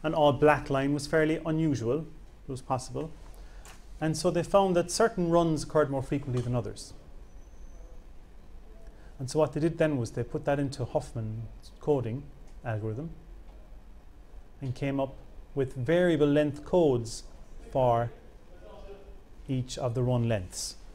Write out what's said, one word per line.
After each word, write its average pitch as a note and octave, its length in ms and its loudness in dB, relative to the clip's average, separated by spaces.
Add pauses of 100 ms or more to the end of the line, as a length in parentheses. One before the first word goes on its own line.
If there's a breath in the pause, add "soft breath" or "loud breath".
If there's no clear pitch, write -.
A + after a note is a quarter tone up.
An D#3 100 0
all D3 200 8
black C#3+ 360 6
line C#3 240 2
was D3 140 -2
fairly D#3+ 380 2
unusual, D3+ 540 2 (480)
it C#3 40 -8
was B2+ 100 -8
possible. C#3+ 500 -4 (880 loud breath)
And D#3 160 2
so F3 140 2
they F3 140 2
found F#3+ 320 6
that F3 160 2
certain G#3+ 380 2
runs E3 340 4
occurred D3+ 260 2
more C3+ 140 -2
frequently C3 380 -2
than B2 140 -2
others. G#2 380 -6 (2250 loud breath)
And C3 120 -6
so D#3 100 2
what D3 140 4
they D3+ 60 0
did D#3+ 180 2
then D#3 200 4
was A2+ 140 -2
they A#2+ 120 -4
put - 220 -4
that C#3+ 140 4
into C3+ 240 -2
Huffman's A2+ 960 -4
coding C3 440 0 (420)
algorithm A2 460 -4 (1500)
and C3 140 -4
came C#3 240 -2
up C3+ 160 -2 (380)
with C3+ 200 -2
variable D#3 540 4
length D3 380 4
codes C3 580 4 (480)
for A#2 400 4 (1400)
each B2+ 300 -2
of B2 160 -2
the B2 100 0
run A#2+ 240 2
lengths. G2 480 -4 (200)